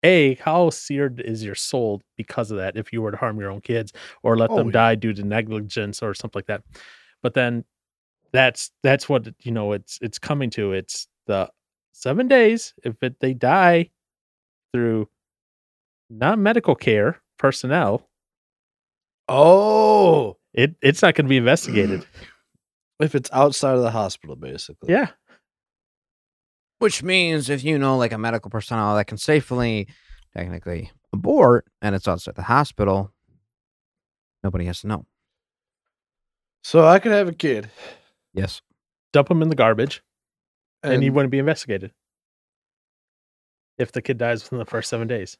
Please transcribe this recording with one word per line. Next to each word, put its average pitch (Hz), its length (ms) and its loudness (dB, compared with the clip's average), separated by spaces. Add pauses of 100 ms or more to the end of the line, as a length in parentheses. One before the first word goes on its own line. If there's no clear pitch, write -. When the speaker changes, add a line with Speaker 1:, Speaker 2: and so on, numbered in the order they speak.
Speaker 1:
A, 156 320 6
how 165 340 0
seared 139 500 -6
is 113 240 -8
your 101 100 -10
soul 110 480 -4 (140)
because 110 340 -8
of 110 60 -6
that 95 200 -6
if 110 160 -12
you 113 100 -6
were 107 100 -6
to - 40 -12
harm 107 220 -6
your 98 140 -8
own 98 80 -12
kids 117 320 -6 (320)
or 113 120 4
let 113 140 2
Speaker 2:
Oh, 117 60 0
Speaker 1:
them 117 120 0
Speaker 2:
yeah. 107 40 -6
Speaker 1:
die 113 240 4
due 110 160 -4
to 101 100 -8
negligence 104 800 -6
or 107 120 -6
something - 240 -12
like 98 80 -12
that? 104 160 -6 (600)
But 123 120 -4
then 120 300 -2 (680)
that's, 131 400 0 (100)
that's 139 260 2
what, 120 200 -2 (140)
you 120 100 -8
know, 104 200 -4
it's, - 300 -8
it's 113 160 -10
coming 139 320 -4
to. 101 220 -4
It's - 340 -8 (220)
the 95 220 -2 (420)
seven 180 340 -4
days. 233 560 2
If 117 180 -8
it, 127 200 -6
they 131 120 0
die 170 580 4 (840)
through 113 360 -2 (1000)
not 123 260 0
medical 214 380 2
care 110 460 0 (180)
personnel, 135 680 -2 (1200)
Speaker 2:
Oh. 185 1080 4 (160)
Speaker 1:
it, 139 300 0
it's 139 200 2
not 175 120 6
gonna 143 140 0
be 135 80 4
investigated. 120 720 0
Speaker 2:
<clears throat> - 60 -20 (840)
If 151 160 -2
it's 131 160 -4
outside 135 420 2
of 123 80 2
the 117 80 0
hospital, 98 460 -8
basically. - 560 -8
Speaker 1:
Yeah. 233 160 0 (1700)
Speaker 3:
Which - 240 0
means 170 480 0
if 135 140 -4
you 156 120 0
know, 135 200 0
like, 120 160 0
a 110 60 -8
medical 113 300 -6
personnel 107 460 -2
that 104 140 0
can 107 100 -12
safely, 123 680 -2 (480)
technically 87 560 -10 (200)
abort, 160 540 4 (140)
and 101 160 -2
it's 92 100 -4
outside 87 300 -6
the 95 60 -12
hospital, 98 720 0 (1300)
nobody 90 220 -4
has 90 160 -10
to - 60 -12
know. 104 180 -8 (1600)
Speaker 2:
So 160 240 6
I 180 140 8
could 226 120 -2
have 202 160 2
a 170 40 -6
kid. 113 380 -4 (640)
Speaker 3:
Yes. 95 280 -6 (500)
Speaker 1:
Dump 143 180 4
him 165 120 2
in 156 60 0
the 156 80 -2
garbage, 113 440 2 (840)
and 135 180 0
he 135 60 2
Speaker 2:
And 139 80 0
Speaker 1:
wouldn't 139 160 0
be 135 80 0
investigated 113 520 -6 (1900)
if 123 120 -4
the 123 120 -8
kid 127 160 -4
dies 117 260 -4
within 127 160 -10
the 110 40 -8
first 113 240 -8
seven 113 200 -6
days. 107 320 -8